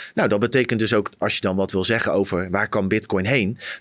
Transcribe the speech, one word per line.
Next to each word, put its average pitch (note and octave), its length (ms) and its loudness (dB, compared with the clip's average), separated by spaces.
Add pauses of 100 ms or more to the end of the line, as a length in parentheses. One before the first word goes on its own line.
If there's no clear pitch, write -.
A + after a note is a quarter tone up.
(140)
Nou, F3+ 140 2
dat G#2 120 2
betekent A#2+ 380 2
dus A2 160 0
ook, G#2 240 2
als G#2 160 0
je - 60 -6
dan F#2+ 160 0
wat F#2+ 160 0
wil F#2 120 0
zeggen A2+ 280 0
over F#2+ 380 0
waar G2+ 180 0
kan G2+ 200 0
Bitcoin G2+ 360 0
heen, A2 340 0 (220)